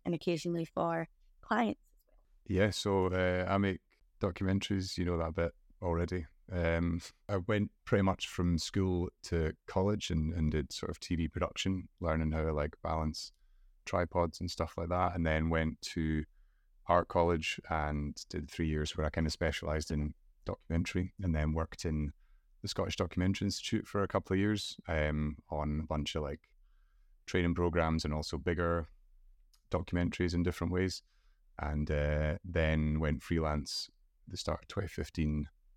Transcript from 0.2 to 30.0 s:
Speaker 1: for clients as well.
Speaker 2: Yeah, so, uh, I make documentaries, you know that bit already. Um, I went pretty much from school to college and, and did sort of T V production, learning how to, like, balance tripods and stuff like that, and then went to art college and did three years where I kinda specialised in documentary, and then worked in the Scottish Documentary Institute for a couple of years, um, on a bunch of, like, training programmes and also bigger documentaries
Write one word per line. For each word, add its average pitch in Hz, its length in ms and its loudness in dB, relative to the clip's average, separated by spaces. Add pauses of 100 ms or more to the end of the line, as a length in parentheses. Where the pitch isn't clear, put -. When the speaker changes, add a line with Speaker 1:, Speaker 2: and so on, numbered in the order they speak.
Speaker 1:
for 165 440 -2 (340)
clients 214 400 0 (100)
as - 140 -20
well. - 100 -20 (420)
Speaker 2:
Yeah, 101 120 6
so, 95 380 4
uh, 92 380 2
I 98 120 2
make 98 220 2 (380)
documentaries, 95 800 0
you 87 80 0
know 85 140 0
that 82 160 -2
bit 85 180 0 (300)
already. 87 420 0 (280)
Um, 85 480 2 (260)
I 101 120 -2
went 104 320 2 (160)
pretty 101 160 4
much 95 260 2
from 87 300 2
school 90 500 0 (140)
to 80 320 0 (120)
college 101 440 0
and, 80 240 0
and 78 180 2
did 78 220 -2
sort - 160 -6
of - 100 -8
T - 160 -2
V 82 100 0
production, 90 600 -2 (120)
learning 80 320 2
how 80 100 2
to, 80 100 2
like, 76 300 0
balance 80 500 -2 (540)
tripods 87 540 0
and 90 100 -4
stuff - 260 -4
like 85 140 -4
that, 90 240 2
and 87 120 0
then 80 220 4
went 80 320 2
to 78 440 0 (600)
art 87 220 4
college 85 500 2 (120)
and 76 580 -2
did 87 220 -8
three 85 160 -2
years 76 280 0
where 78 120 0
I 73 40 0
kinda 80 200 0
specialised 78 600 -2
in 73 220 -2 (320)
documentary, 90 800 -2
and 87 120 0
then 78 200 2
worked 80 320 -4
in 76 260 -2 (480)
the - 80 -8
Scottish - 280 -2
Documentary 92 500 0
Institute - 400 -2
for 101 160 -2
a 95 60 -2
couple 95 260 -2
of 95 40 4
years, 104 380 0 (100)
um, 76 520 0 (100)
on 76 360 -2
a - 20 -10
bunch 76 280 -2
of, 78 100 -2
like, 71 260 -10 (760)
training 87 300 2
programmes 82 500 2
and 76 80 -2
also 78 240 -4
bigger 85 500 0 (840)
documentaries 87 640 0